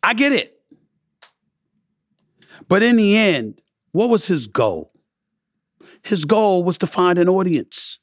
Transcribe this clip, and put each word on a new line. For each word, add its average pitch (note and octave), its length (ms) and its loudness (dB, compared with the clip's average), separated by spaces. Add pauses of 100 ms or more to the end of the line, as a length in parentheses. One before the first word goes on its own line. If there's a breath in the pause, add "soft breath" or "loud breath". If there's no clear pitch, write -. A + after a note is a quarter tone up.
I A3 120 0
get C#4 180 2
it. - 260 -4 (2000 loud breath)
But G3 140 2
in A#3+ 140 2
the G#3 200 4
end, D3+ 440 0 (320)
what G#3+ 160 0
was A3+ 180 0
his D3+ 200 -4
goal? G2+ 460 -4 (1080 soft breath)
His F3 220 -4
goal G3 400 2
was F3+ 140 -2
to - 80 -4
find F3+ 320 0
an F3 100 2
audience. F#3 760 -2